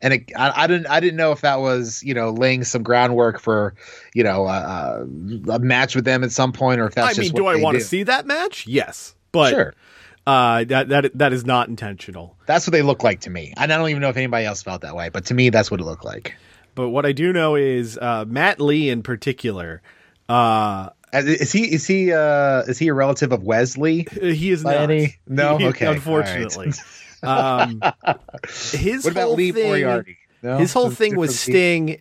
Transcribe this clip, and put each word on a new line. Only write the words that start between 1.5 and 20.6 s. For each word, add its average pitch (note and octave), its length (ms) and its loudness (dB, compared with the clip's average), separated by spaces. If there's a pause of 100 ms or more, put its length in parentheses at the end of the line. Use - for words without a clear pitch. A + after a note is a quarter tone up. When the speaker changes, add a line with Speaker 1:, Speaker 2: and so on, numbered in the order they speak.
Speaker 1:
was, B2+ 440 -2
you C3+ 100 -4
know, A2+ 180 -2
laying B2+ 320 0
some A#2+ 180 -4
groundwork A#2+ 580 2
for, G#2 360 0 (380)
you A#2 100 2
know, G2 240 2
a, D#2 580 -6 (420)
a, G#2 40 -4
a A#2 80 0
match B2+ 360 2
with B2+ 100 -2
them B2+ 180 2
at A#2+ 80 -4
some C3 220 0
point, B2+ 280 0
or A2 60 0
if - 80 -6
that's - 140 2
Speaker 2:
I - 40 -2
Speaker 1:
just D#3+ 200 -2
Speaker 2:
mean, G3 100 0
Speaker 1:
what F#3+ 80 2
Speaker 2:
do - 20 2
I D#3+ 40 2
Speaker 1:
they D3+ 60 2
Speaker 2:
wanna D3 160 2
Speaker 1:
do. A2+ 40 -4
Speaker 2:
see F#3 200 -2
that C4 220 0
match? D#4+ 420 -4
Yes. - 460 -4 (220)
But, D3 160 6
Speaker 1:
Sure. D#2+ 220 0 (520)
Speaker 2:
uh, A#2+ 380 4
that, B2+ 260 0
that, C#3 280 2
that C3+ 160 4
is B2 120 -4
not B2 220 2
intentional. G2 680 -12 (100)
Speaker 1:
That's E3 200 2
what F3 60 -2
they D#3+ 100 4
look C#3 220 0
like G#2 180 2
to - 80 -14
me. E2+ 280 -12
And D3+ 140 0
I D#3 60 2
don't D#3+ 120 0
even C#3+ 120 -2
know C#3 80 0
if C3 80 -4
anybody A#2+ 280 -2
else G2+ 180 -6
felt F#2 180 -8
that D2+ 140 -12
way, E2+ 140 -8
but F#2+ 160 -8
to - 80 -4
me, B2 160 6
that's A2 200 2
what G2 100 -4
it F2+ 40 -6
looked D#2+ 220 -10
like. G1+ 300 -14 (380)
Speaker 2:
But B2+ 160 -4
what C#3 160 0
I C#3+ 60 2
do D#3 220 0
know D#3+ 220 2
is, B2+ 420 0
uh, A#2 300 -2
Matt D3+ 320 0
Lee D3 300 2
in A#2+ 140 -2
particular, G2+ 800 -6 (480)
uh, A2 600 2 (240)